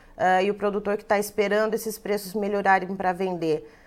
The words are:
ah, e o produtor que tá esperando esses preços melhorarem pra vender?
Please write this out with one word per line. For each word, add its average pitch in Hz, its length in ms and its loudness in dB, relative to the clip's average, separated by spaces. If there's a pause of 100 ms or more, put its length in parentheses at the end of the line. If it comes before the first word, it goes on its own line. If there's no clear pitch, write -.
(180)
ah, 185 260 4
e 202 80 0
o - 20 0
produtor 202 440 -2
que - 80 -10
tá 208 120 2
esperando 208 560 0
esses 220 240 -4
preços 202 380 -4
melhorarem 196 600 2
pra 190 180 0
vender? 170 540 -2 (200)